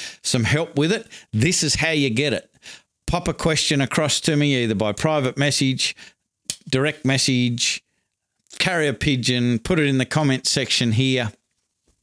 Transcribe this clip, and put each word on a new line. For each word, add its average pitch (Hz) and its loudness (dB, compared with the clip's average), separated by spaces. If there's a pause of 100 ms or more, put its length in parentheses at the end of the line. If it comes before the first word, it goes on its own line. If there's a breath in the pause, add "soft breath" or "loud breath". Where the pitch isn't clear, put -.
(220 loud breath)
some 120 0
help 147 0
with 156 2
it, 220 -2 (260 loud breath)
this 160 2
is 151 0
how 160 0
you 143 2
get 127 0
it. - -6 (560 loud breath)
Pop 175 0
a 160 -2
question 151 0
across 143 0
to 156 0
me 143 2
either 110 0
by 104 0
private 147 0
message, 135 0 (720 loud breath)
direct 139 -2
message, 127 0 (720)
carrier 156 0
pigeon, 123 0
put 175 0
it 147 2
in 135 0
the 127 0
comment 139 0
section 123 0
here. 127 0 (720)